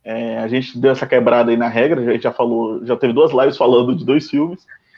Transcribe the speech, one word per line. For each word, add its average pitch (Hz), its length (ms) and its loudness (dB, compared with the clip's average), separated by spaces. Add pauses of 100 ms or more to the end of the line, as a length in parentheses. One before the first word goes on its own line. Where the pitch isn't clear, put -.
É, 113 360 -8
a 113 100 -6
gente 127 300 -6
deu 131 140 4
essa 131 140 -4
quebrada 120 440 2
aí 117 60 2
na 117 120 0
regra, 127 320 0
a 120 120 -2
gente 113 100 -4
já 117 100 -2
falou, 113 540 -4
já 120 100 -2
teve 120 160 0
duas 143 200 4
lives 135 260 2
falando 123 360 4
de 98 120 -6
dois 143 240 0
filmes, 160 340 -4 (340)